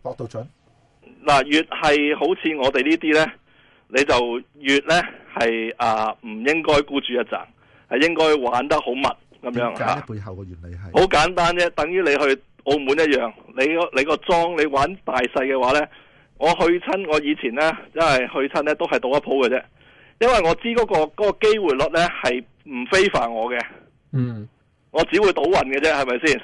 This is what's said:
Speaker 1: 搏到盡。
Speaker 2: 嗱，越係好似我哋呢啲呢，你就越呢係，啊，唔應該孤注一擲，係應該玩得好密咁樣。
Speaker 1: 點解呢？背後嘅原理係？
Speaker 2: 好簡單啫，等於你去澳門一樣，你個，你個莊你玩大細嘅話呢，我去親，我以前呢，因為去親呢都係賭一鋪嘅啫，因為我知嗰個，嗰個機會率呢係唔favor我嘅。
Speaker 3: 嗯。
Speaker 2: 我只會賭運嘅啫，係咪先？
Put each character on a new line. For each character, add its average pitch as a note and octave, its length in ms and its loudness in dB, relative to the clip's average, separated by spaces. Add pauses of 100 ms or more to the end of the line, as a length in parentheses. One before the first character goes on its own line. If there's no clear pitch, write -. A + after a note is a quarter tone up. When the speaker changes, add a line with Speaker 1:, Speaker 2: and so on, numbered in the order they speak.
Speaker 1:
搏 - 160 -10
到 B2 80 -8
盡。 A#2 200 -12 (800)
Speaker 2:
嗱， C#3+ 200 4
越 D3+ 160 2
係 D3+ 560 0
好 D3+ 80 -2 (160)
似 D#3 160 -2
我 C3+ 160 2
哋 B2 100 0
呢 D#3+ 140 2
啲 D3+ 160 0
呢， D#3 180 2 (560)
你 C3+ 160 0
就 B2 380 0 (180)
越 C#3 200 0
呢 E3 220 2 (340)
係， A#2 420 -2
啊， A2 340 0 (100)
唔 A#2 60 -16 (180)
應 D#3+ 180 0
該 D3 180 2
孤 C#3 180 -4
注 B2 140 -6
一 A#2+ 60 0
擲， G#2+ 200 -6 (500)
係 B2+ 160 -2
應 E3+ 100 0
該 D#3 200 2 (140)
玩 B2 180 -2
得 D#3 140 2
好 B2 100 -6
密 C3 120 -4 (380)
咁 B2 100 -8
樣。 - 20 -10
Speaker 1:
點 A#2+ 220 -4
解 - 100 -6 (100)
呢？ C#3+ 140 -10
背 G#2+ 100 -10
後 G2 140 -12
嘅 F#2+ 120 -14
原 F2 260 -16
理 F2 40 -14
係？ A2+ 240 -2
Speaker 2:
好 F#3 80 6
簡 F3 260 2
單 F3 220 0
啫， F3 140 0
等 D#3 200 -4
於 F#3 120 0
你 D#3+ 160 2
去 C3+ 240 0 (240)
澳 C#3+ 120 2
門 C#3 120 -4
一 D3+ 260 4
樣， A#2 160 -2 (260)
你 D3+ 180 0
個， E3+ 200 0
你 C3 80 2
個 D3+ 140 0
莊 E3+ 420 0
你 D3+ 80 2
玩 C#3+ 260 0 (120)
大 C3 160 -4
細 C3 240 -2
嘅 C3+ 160 0
話 C3 180 2
呢， D3+ 60 -2 (520)
我 D3+ 160 0
去 E3+ 260 2
親， G3 300 -4
我 D#3 100 2
以 D3+ 160 -2
前 A#2 180 -6
呢， D#3 180 2 (220)
因 D#3 80 -2
為 D3 160 4 (100)
去 C#3 260 -4
親 D3+ 100 0
呢 D3+ 120 0
都 E3 120 -4
係 B2+ 120 0
賭 B2 180 -4
一 - 40 2
鋪 C3+ 260 0
嘅 - 20 2
啫， - 140 -2 (560)
因 A#3 80 4
為 G#3 220 4
我 E3 60 2
知 - 140 -8
嗰 A#3 160 2
個， G3 400 0
嗰 G3 60 2
個 G#3+ 180 0
機 A3 100 4
會 F#3 160 0
率 D3 140 0
呢 E3 180 2 (140)
係 B2 220 -2 (220)
唔 C3+ 100 -14 (120)
favor F#3 420 2
我 A#2 220 -4
嘅。 A#2+ 80 -4 (520)
Speaker 3:
嗯。 A#2+ 360 -4 (440)
Speaker 2:
我 D#3 140 0
只 F3 140 0
會 G3+ 140 4
賭 C#3+ 160 0
運 E3 140 4 (100)
嘅 C#3 60 -2
啫， D#3 120 2
係 C#3 140 0
咪 B2 220 -2
先？ C3 160 2